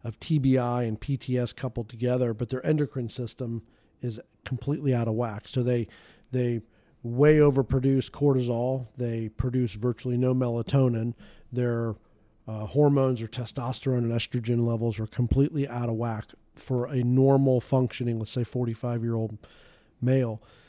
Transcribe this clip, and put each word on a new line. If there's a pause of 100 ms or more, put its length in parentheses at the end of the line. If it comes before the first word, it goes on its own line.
of
T
B
I
and
P
T
S
coupled
together,
but
their
endocrine
system (400)
is (240)
completely
out
of
whack.
So
they, (460)
they (440)
way
overproduce
cortisol.
They
produce
virtually
no
melatonin. (380)
Their, (540)
uh,
hormones
or
testosterone
and
estrogen
levels
are
completely
out
of
whack (300)
for
a
normal
functioning,
let's
say,
forty-five-year-old (640)
male. (260)